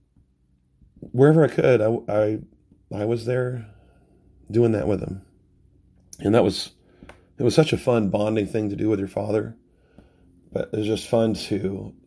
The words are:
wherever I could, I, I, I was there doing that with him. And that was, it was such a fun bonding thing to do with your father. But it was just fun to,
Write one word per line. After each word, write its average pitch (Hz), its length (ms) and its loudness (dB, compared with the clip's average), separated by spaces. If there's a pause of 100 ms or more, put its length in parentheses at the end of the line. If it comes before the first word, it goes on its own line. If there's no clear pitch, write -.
(1000)
wherever 151 460 4
I - 20 2
could, 123 340 2
I, 113 160 0 (120)
I, 107 300 0 (540)
I 104 120 -4
was 113 200 -4
there 123 400 -4 (880)
doing 113 220 4
that 90 140 -2
with 95 120 0
him. 98 220 -10 (1000)
And 104 160 2
that 117 80 6
was, - 280 -2 (680)
it 120 60 -4
was 120 120 2
such 156 160 4
a - 60 -2
fun 117 320 0
bonding 107 380 -2
thing 107 220 -2
to 98 60 -6
do 107 140 -2
with 104 100 0
your 98 80 -4
father. 107 480 -4 (960)
But - 220 -4
it 107 40 -2
was 107 80 -2
just 104 220 -2
fun 113 260 2
to, 98 600 -6 (140)